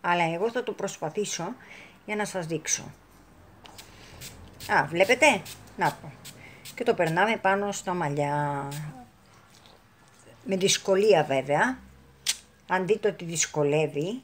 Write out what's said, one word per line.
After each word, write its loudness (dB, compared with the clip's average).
αλλά 2
εγώ 0
θα -4
το -6
προσπαθήσω -6
για -6
να -2
σας -6
δείξω. -4
Α, 4
βλέπετε, 4
να 0
το. -14
Και -6
το 4
περνάμε 2
πάνω 2
στα -4
μαλλιά. -2
Με -2
δυσκολία 4
βέβαια, 0
αν 0
δείτε 2
ότι -6
δυσκολεύει 0